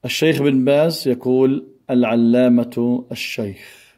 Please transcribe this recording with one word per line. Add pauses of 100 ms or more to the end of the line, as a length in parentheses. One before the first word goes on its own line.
الشيخ
بن
باز
يقول: (240)
"العلامة
الشيخ" (120)